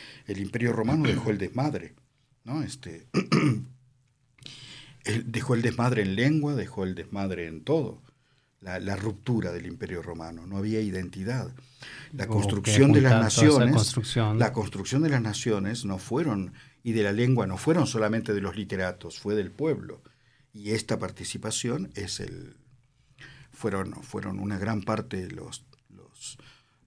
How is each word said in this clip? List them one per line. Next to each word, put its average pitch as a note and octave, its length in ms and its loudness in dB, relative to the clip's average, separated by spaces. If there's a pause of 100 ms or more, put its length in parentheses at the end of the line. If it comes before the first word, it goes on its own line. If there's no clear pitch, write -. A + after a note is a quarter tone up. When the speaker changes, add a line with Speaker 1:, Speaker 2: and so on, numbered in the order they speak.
(280)
Speaker 1:
el F#2+ 120 -6
Imperio A#2 340 0
Romano C3 340 2
dejó - 240 0
el G#2 60 0
desmadre. G2 580 -4 (500)
¿no? C#3 180 -4
Este, - 480 -12
<clears throat> - 1900 -4
él A#2 280 -2
dejó A#2 240 0
el A#2 60 2
desmadre A#2+ 420 2
en F#2+ 120 0
lengua, D3 400 2
dejó G2+ 280 -4
el F#2 120 -2
desmadre F2 520 -6
en D#2+ 160 -12
todo. C#3 380 -2 (600)
La, F#2 180 -8
la G2 160 -4
ruptura G2 560 -2
del F2 160 -8
Imperio F2+ 340 -8
Romano, E2 460 -12
no G2 100 -8
había G#2+ 240 -2
identidad. F#2+ 720 -4 (600)
La C3 120 -6
Speaker 2:
Hubo - 20 -4
que A2+ 60 -2
Speaker 1:
construcción G#2 600 6
de C#3+ 80 10
las C3 120 8
Speaker 2:
juntar A2+ 180 6
toda - 140 6
esa D3+ 140 10
Speaker 1:
naciones, A#2+ 160 6
Speaker 2:
construcción. A2 640 2
Speaker 1:
la A2+ 140 4
construcción G#2+ 500 -2
de D#3+ 60 2
las C3+ 120 4
naciones G#2+ 640 -2
no F#2+ 140 -4
fueron, A2+ 540 -2 (280)
y A#2 120 -2
de A2 100 4
la G2+ 80 4
lengua A#2+ 340 4
no F#2+ 120 -2
fueron D#3 280 4
solamente A2 480 0
de G2+ 80 0
los F#2 140 -4
literatos, F#2 640 -6
fue G#2 160 -2
del G2 160 -2
pueblo. - 500 -6 (500)
Y G#2 200 -8
esta A2 260 -2
participación G2 1000 -6
es F#2 240 -8
el, F2 360 -12 (960)
fueron, G2 500 -4
fueron G2 380 -8
una G2 180 -4
gran G#2 240 -2
parte G2+ 460 -4
de - 40 -14
los, - 340 -14 (240)
los, - 480 -20 (480)